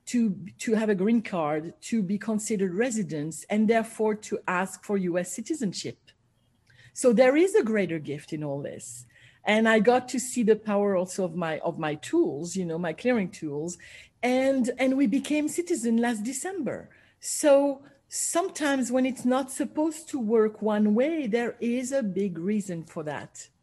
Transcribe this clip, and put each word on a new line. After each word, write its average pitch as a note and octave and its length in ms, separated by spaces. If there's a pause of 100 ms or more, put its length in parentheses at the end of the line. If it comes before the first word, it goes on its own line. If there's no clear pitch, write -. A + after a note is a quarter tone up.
(120)
to, B3 60 (460)
to A#3+ 60 (100)
have A3 100
a G#3 40
green G#3+ 280
card, D#3+ 520 (160)
to A3+ 120
be G3 160
considered G3+ 560
residents, E3+ 760
and G#3+ 180
therefore A3 460 (140)
to - 180
ask F#3 380
for G#3 120 (140)
U F3 80
S F3+ 100 (100)
citizenship. A3 600 (920)
So B3 200
there B3+ 240
is F#4+ 180
a G#4 80 (100)
greater F3+ 260
gift D3 340
in D3+ 100
all C#3+ 200
this. - 440 (380)
And A3 240
I A3+ 100 (140)
got B3 180
to C4 80
see - 240
the G#3+ 140
power G3+ 400
also F#3 280
of E3 100
my, E3 260
of D#3+ 180
my D#3 160 (160)
tools, F3 460
you F#3 100
know, D#3+ 120
my E3+ 140
clearing A3 380
tools. D#3 480 (440)
And, B3+ 560
and C4 180
we C#4 100
became D4 420
citizen A#3+ 480
last A#3 260 (100)
December. B3+ 580 (300)
So C#4 600 (260)
sometimes D4 840
when B3+ 160
it's C4 180
not C4 260
supposed D#4 600
to D4 80
work G#3+ 420
one G#3 340
way, D4 320
there A#3 340
is B3 320
a C4+ 100
big F#3 360
reason F3+ 460
for - 200
that. C#3+ 440 (140)